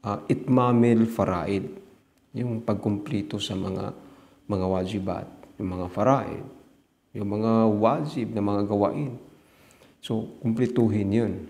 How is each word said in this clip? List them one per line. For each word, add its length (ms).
ah, 140
itmamil 800
faraid, 560
yung 260
pagkumplito 800
sa 160
mga, 340
mga 180
wajibat, 640
yung 180
mga 160
faraid, 520
yung 180
mga 120
wajib 560
na 100
mga 260
gawain. 460
So, 400
kumplituhin 720
yun. 220